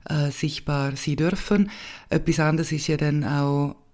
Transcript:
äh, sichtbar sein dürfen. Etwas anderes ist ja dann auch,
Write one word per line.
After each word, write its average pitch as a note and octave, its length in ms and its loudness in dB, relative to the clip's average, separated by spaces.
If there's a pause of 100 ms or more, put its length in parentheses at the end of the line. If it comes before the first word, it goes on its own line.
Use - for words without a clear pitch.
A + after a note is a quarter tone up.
äh, D3 220 0
sichtbar C#3+ 680 -2
sein C#3+ 200 -2
dürfen. F#3+ 560 2 (380)
Etwas D#3+ 300 2
anderes D#3+ 320 2
ist D3+ 160 -4
ja D3+ 100 2
dann D3 260 0
auch, C#3+ 520 0 (180)